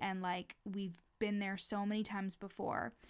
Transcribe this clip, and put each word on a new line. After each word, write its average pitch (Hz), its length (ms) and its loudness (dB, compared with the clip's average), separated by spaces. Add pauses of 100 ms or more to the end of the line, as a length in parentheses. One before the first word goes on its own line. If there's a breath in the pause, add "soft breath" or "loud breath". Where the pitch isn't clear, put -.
and, 190 220 0
like, 180 320 0 (100)
we've 196 380 -4 (160)
been 208 220 2
there 196 160 0
so 202 280 0
many 214 180 2
times 202 340 -2
before. - 580 0 (160 loud breath)